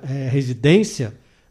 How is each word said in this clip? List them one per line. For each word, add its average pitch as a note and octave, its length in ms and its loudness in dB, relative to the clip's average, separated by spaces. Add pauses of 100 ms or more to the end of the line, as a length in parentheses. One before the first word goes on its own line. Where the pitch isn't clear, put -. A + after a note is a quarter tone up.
é, C3+ 220 -6
residência C#3 840 0 (360)